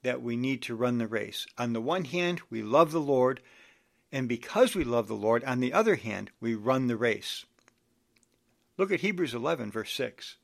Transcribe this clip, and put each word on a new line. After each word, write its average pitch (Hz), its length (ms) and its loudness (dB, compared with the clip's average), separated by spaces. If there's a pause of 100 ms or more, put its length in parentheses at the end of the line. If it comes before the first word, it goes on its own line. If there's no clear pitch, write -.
that 127 180 -2
we 120 160 -4
need 127 260 -2
to 120 120 -6
run 120 240 2
the 117 80 0
race. 107 400 -4 (100)
On 120 160 -2
the 117 80 -2
one 160 260 -2
hand, 175 340 -2 (100)
we 110 120 -6
love 147 300 6
the 165 80 0
Lord, 135 400 4 (720)
and 131 180 -2
because 208 460 2
we 170 100 0
love 117 220 0
the 110 80 -6
Lord, 113 300 2
on 127 160 0
the 127 120 0
other 214 220 4
hand, 104 360 -6 (100)
we 113 140 -2
run 127 320 0
the 120 100 0
race. - 500 -2 (1300)
Look 196 140 0
at 175 100 0
Hebrews 180 340 -2
eleven, 120 360 -4
verse 110 220 -6
six. - 500 -8